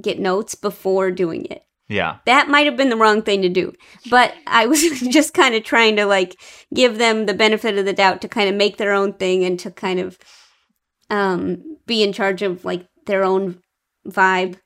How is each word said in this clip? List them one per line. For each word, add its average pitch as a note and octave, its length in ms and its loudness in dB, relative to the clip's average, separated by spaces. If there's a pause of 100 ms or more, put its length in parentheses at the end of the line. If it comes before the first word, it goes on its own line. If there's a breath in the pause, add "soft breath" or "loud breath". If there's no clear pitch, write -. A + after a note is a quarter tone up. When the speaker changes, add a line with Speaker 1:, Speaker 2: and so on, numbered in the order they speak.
Speaker 1:
get - 180 -4
notes F#3+ 360 -4
before F#3+ 560 -2
doing F3+ 340 -4
it. - 180 -14 (260)
Speaker 2:
Yeah. F2+ 360 -2
Speaker 1:
That C4+ 240 4
might D4 180 2
have A#3+ 100 -4
been C4+ 140 2
the A3+ 40 -2
wrong A3 280 4
thing G3+ 180 0
to F#3 80 2
do. F3+ 240 -2 (380 soft breath)
But B3 240 4 (100)
I A3+ 220 2
was D4 140 2
<laughs> C4 280 0
just D#4 240 4
kinda B3+ 260 2
trying A3+ 360 2
to, G#3 100 2
like, F#3+ 300 0 (380 loud breath)
give A#3+ 260 2
them A3 260 0
the G3+ 80 -2
benefit G#3+ 460 0
of F#3+ 60 -2
the G3 80 -2
doubt F#3 280 2
to G3+ 80 -12
kinda G3+ 240 0
make G3+ 240 0
their G3+ 160 -2
own G3 200 0
thing F#3 300 -2
and F3+ 180 -4
to F#3 100 -12
kind F#3 280 -4
of, F3+ 180 -10 (920 soft breath)
um, F#3+ 680 -4 (100)
be A3 160 2
in G3+ 100 0
charge G3 300 -2
of, F3+ 200 -4
like, F3+ 240 -8 (200)
their G3 160 0
own F#3+ 360 -2 (480)
vibe. F#3 580 0